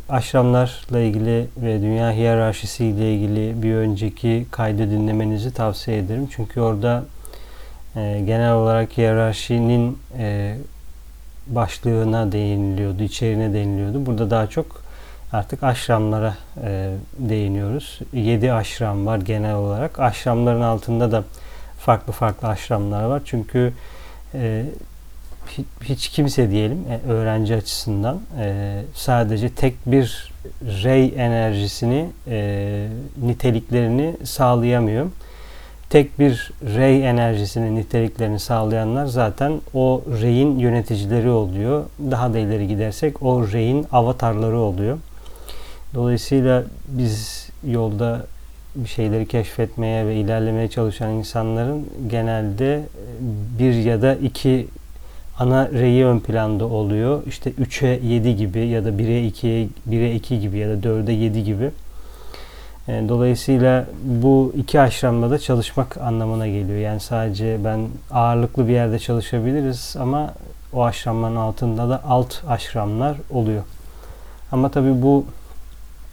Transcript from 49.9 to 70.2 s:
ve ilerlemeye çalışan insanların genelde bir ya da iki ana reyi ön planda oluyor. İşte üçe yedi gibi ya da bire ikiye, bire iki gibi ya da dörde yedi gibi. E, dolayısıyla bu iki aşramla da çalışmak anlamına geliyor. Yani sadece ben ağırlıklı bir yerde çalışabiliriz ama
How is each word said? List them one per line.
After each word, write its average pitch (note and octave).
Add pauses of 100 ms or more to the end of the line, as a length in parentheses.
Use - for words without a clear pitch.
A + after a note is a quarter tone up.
ve A2
ilerlemeye A2
çalışan A2
insanların A2+ (200)
genelde A2+ (760)
bir B2+
ya A2+
da C3
iki B2+ (720)
ana C3
reyi B2+
ön B2
planda G#2+
oluyor. A2
İşte C3
üçe C3
yedi A#2+
gibi G2+
ya A2+
da G#2+
bire A#2
ikiye, A2+ (180)
bire A#2
iki A#2
gibi G2+
ya G#2
da G#2
dörde A2
yedi A2
gibi. G#2+ (1160)
E, A2
dolayısıyla B2+ (180)
bu C3
iki C#3+
aşramla A#2+
da D3
çalışmak B2
anlamına A2+
geliyor. G2+
Yani G#2
sadece A2+
ben A2 (240)
ağırlıklı A#2+
bir B2
yerde A#2
çalışabiliriz B2
ama C#3 (400)